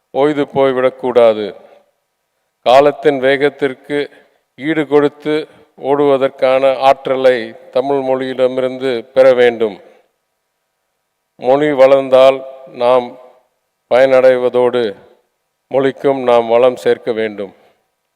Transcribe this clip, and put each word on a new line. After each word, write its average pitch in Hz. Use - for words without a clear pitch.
ஓய்ந்து 143
போய்விடக்கூடாது. 127
காலத்தின் 139
வேகத்திற்கு 139
ஈடு 151
கொடுத்து 147
ஓடுவதற்கான 135
ஆற்றலை 131
தமிழ் 139
மொழியிடமிருந்து 131
பெற 131
வேண்டும். 117
மொழி 143
வளர்ந்தால் 135
நாம் 123
பயனடைவதோடு 123
மொழிக்கும் 135
நாம் 120
வளம் 123
சேர்க்க 120
வேண்டும். 104